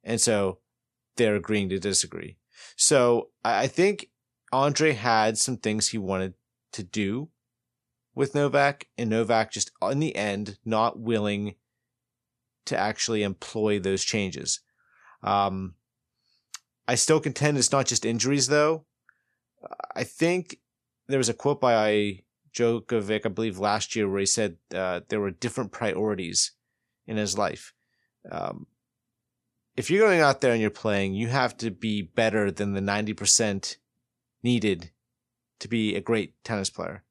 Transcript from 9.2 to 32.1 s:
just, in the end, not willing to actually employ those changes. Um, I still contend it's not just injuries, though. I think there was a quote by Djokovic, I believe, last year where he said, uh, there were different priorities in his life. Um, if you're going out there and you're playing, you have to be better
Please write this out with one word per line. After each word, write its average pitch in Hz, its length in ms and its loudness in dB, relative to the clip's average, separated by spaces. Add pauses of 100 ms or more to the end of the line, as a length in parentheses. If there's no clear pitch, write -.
just, - 200 -6 (120)
in 139 180 0
the 156 160 -2
end, 101 480 -4
not 110 340 0
willing 104 560 -2 (1120)
to - 120 -4
actually 107 440 -2
employ 104 560 0
those 95 260 0
changes. 85 560 -4 (640)
Um, 95 520 0 (1120)
I 123 80 0
still 156 260 4
contend 147 380 0
it's - 140 2
not 135 140 2
just - 180 -2
injuries, 120 440 0
though. 151 360 2 (1120)
I 123 80 -2
think 170 560 -2 (480)
there 135 100 0
was 117 100 2
a 113 60 0
quote 143 260 0
by 107 600 4 (340)
Djokovic, 113 680 0
I 107 60 0
believe, 101 280 -4
last 104 380 -2
year 104 120 0
where 98 120 -2
he 98 60 0
said, 98 320 -2 (160)
uh, 90 340 -2
there 104 120 -2
were 98 100 -2
different 110 420 -6
priorities 98 800 -2 (540)
in 110 100 -6
his 101 200 -2
life. 90 360 -4 (580)
Um, - 360 -8 (1080)
if 120 140 -4
you're 208 160 6
going 180 140 6
out 139 200 6
there 127 120 6
and 117 80 2
you're 107 100 2
playing, 98 440 0
you 113 140 -2
have 123 300 0
to 117 120 -4
be 104 320 -4
better 104 480 0